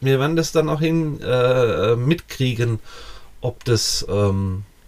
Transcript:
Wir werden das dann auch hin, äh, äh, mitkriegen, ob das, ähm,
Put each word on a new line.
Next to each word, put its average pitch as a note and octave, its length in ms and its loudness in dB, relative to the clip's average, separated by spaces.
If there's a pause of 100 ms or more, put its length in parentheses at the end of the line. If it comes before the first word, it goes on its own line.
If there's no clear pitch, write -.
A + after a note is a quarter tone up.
Wir C3+ 180 2
werden D#3 160 0
das D#3+ 160 0
dann D#3 180 2
auch D3+ 100 -2
hin, D#3+ 420 0
äh, B2 680 2
äh, A#2 40 4
mitkriegen, A#2+ 840 0 (600)
ob - 240 -6
das, - 440 0
ähm, G2 540 0 (240)